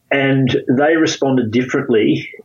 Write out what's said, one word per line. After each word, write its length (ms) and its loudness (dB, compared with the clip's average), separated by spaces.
And 460 0
they 180 2
responded 540 0
differently, 800 0